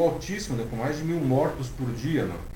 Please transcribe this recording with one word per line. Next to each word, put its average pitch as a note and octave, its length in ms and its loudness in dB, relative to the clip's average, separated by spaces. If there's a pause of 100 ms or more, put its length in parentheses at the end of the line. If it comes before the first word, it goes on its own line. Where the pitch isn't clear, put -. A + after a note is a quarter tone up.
altíssimo, E3+ 540 0
né? A2 140 -2
Com A#2 60 -4
mais C#3 200 0
de D#3 80 -4
mil E3 160 0
mortos C3+ 480 2
por B2+ 240 -4
dia, C3+ 320 0
não? F2 120 -2 (200)